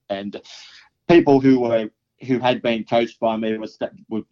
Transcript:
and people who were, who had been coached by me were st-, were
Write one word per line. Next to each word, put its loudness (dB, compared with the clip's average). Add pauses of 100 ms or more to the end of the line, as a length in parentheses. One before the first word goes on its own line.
(100)
and -10 (680)
people 6
who 4
were, -2 (360)
who -2
had -2
been -4
coached -2
by -2
me -4
were -10
st-, -10 (180)
were -6